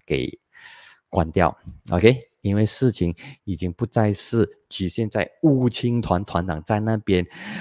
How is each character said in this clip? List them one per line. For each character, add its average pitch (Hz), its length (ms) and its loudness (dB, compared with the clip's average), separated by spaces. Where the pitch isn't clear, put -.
给 67 340 -4
关 80 220 0
掉， 87 240 2
OK， 113 380 4
因 101 140 0
为 107 100 4
事 123 260 0
情 85 240 -2
已 95 120 -6
经 90 160 -4
不 113 140 -6
再 107 260 0
是 107 380 0
局 92 220 -4
限 110 180 -4
在 104 220 -4
乌 131 260 4
青 120 320 -2
团 95 240 0
团 87 200 -2
长 78 180 -4
在 107 160 0
那 110 180 -2
边， 92 280 0